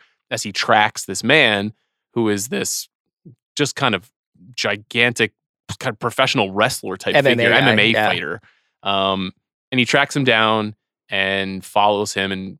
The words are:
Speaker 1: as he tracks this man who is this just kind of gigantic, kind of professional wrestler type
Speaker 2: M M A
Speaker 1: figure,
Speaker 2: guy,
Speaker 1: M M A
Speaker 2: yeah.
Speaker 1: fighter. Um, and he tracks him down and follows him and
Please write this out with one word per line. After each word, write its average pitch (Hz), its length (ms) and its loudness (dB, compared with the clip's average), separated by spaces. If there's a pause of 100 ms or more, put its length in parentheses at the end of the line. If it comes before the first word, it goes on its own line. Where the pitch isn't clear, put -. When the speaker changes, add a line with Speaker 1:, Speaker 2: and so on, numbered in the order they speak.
(300)
Speaker 1:
as 113 140 -6
he 104 80 -8
tracks 107 540 2
this 95 180 -8
man 110 500 4 (400)
who 113 160 0
is 101 200 -2
this - 380 -6 (680)
just 143 200 -2
kind 123 200 0
of 90 160 -8 (420)
gigantic, 113 800 -2 (460)
kind 123 140 -6
of 107 60 -16
professional 120 520 0
wrestler 101 460 -2
type - 180 -2
Speaker 2:
M 143 100 6
M 131 80 4
A - 20 2
Speaker 1:
figure, 117 160 0
Speaker 2:
guy, 113 80 4
Speaker 1:
M - 80 2
M 110 120 4
A 110 120 4
Speaker 2:
yeah. 107 180 2
Speaker 1:
fighter. 90 320 -4 (420)
Um, 98 480 -2 (400)
and 131 80 -2
he 123 60 2
tracks 143 300 0
him 143 80 0
down 110 520 2 (340)
and 98 540 -2
follows 104 500 0
him 98 180 -2
and 95 280 -10